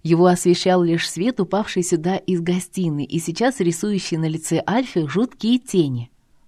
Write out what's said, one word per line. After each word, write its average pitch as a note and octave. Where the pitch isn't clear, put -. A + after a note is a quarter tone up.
Его E3
освещал F3+
лишь E3
свет, A3
упавший F#3+
сюда F3
из F3+
гостиной, E3+
и -
сейчас G#3+
рисующий F3+
на D#3+
лице D#3+
Альфы F#3+
жуткие A3+
тени. C3+